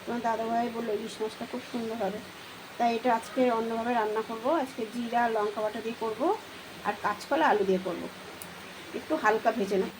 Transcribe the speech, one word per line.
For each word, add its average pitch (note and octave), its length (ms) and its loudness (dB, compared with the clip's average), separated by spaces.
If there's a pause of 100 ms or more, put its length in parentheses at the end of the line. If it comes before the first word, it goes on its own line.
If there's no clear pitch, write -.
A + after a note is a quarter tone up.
তোমার A#3+ 240 -2
দাদাভাই A3+ 480 2
বললো A#3 240 -2
ইলিশ A3 220 -6
মাছটা A3 300 -4
খুব B3 100 -4 (100)
সুন্দর A3+ 320 -2
হবে, F#3+ 160 -2 (580)
তাই A#3 200 4
এটা B3 120 2 (100)
আজকে - 220 0 (180)
অন্যভাবে A3+ 400 0
রান্না G#3+ 300 2
করব। A3+ 160 -4 (180)
আজকে C4 180 -6 (120)
জিরা A#3+ 320 0
আর A#3 120 2
লঙ্কা G#3 260 0
বাটা G#3+ 220 -2
দিয়ে A#3 180 -4
করব, A3 180 -2 (640)
আর G#3 60 0 (100)
কাঁচকলা C#4 480 2
আলু G#3 180 6
দিয়ে F#3 180 4
করব। E3+ 140 -4 (1000)
একটু - 140 -2 (100)
হালকা A3 340 4
ভেজে G3 240 2
নেব। A3+ 180 0